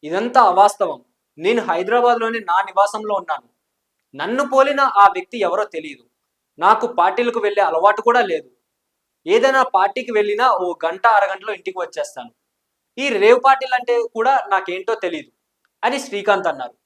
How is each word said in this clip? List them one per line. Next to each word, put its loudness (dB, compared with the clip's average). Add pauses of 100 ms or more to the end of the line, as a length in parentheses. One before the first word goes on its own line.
ఇదంతా 0
అవాస్తవం. 2 (340)
నేను 0
హైదరాబాద్లోని 0
నా 0
నివాసంలో -2
ఉన్నాను. -6 (680)
నన్ను -4
పోలిన 2
ఆ 4
వ్యక్తి -2
ఎవరో 0
తెలియదు. -12 (540)
నాకు 2
పార్టీలకు 0
వెళ్ళే 0
అలవాటు 2
కూడా 2
లేదు. -4 (760)
ఏదైనా 2
పార్టీకి -2
వెళ్ళినా 0
ఓ -2 (120)
గంట, -2
అరగంటలో 2
ఇంటికి -12
వచ్చేస్తాను. -10 (680)
ఈ -4
రేవ్ 4
పార్టీలంటే 0
కూడా -2
నాకేంటో -2
తెలియదు" -8 (540)
అని -2
శ్రీకాంత్ -2
అన్నారు. -8 (120)